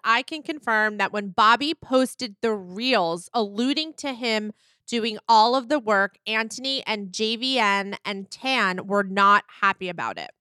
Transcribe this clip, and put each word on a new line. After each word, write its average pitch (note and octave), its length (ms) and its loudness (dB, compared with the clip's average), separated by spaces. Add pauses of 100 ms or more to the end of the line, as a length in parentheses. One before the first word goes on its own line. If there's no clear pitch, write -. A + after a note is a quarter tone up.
"I A#3 160 2
can D#4 200 -10
confirm G#3+ 580 -2
that G3 120 -2
when G3+ 200 -6
Bobby A#3 420 4
posted B3+ 680 -2
the A3+ 120 0
reels F#3 800 -2
alluding B3 640 -2
to C#4 180 -6
him A3 400 -2 (340)
doing A3+ 300 -2 (100)
all A3+ 260 6
of B3+ 140 0
the D4+ 120 0
work, G3+ 460 2
Anthony A3+ 640 -4
and G3+ 240 -6
J A3 240 -2
V B3+ 240 -2
N G3 460 0
and G3 260 -8
Tan G3+ 560 -2
were G3+ 160 2
not G3 400 4 (160)
happy F#3+ 300 0
about B2 280 -6
it." - 240 -12